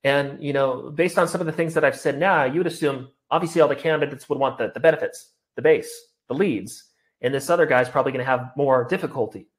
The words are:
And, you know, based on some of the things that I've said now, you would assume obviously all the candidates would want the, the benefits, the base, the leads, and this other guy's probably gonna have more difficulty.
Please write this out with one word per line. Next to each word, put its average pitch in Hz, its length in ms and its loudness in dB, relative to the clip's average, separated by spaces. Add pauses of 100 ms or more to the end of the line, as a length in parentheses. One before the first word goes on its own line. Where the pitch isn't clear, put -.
And, 139 380 0
you 143 100 -4
know, 135 380 -2
based 170 260 0
on 175 120 2
some 180 120 -6
of 170 60 -2
the 156 60 -4
things 165 220 -4
that 151 100 2
I've 135 120 2
said 139 220 -2
now, 175 240 2
you 135 160 0
would 180 80 0
assume 135 440 -4 (200)
obviously 165 300 0
all 151 80 8
the 139 80 0
candidates 147 520 -2
would - 100 -2
want 135 200 -2
the, 110 160 -4
the 147 60 -8
benefits, - 540 0 (200)
the 127 80 -10
base, - 460 0 (180)
the 123 80 -8
leads, 139 560 -4 (300)
and 127 120 -2
this 139 160 -4
other 170 180 4
guy's 127 220 4
probably 135 220 0
gonna 127 140 -4
have 127 320 -2
more 135 260 2
difficulty. 127 640 -4 (120)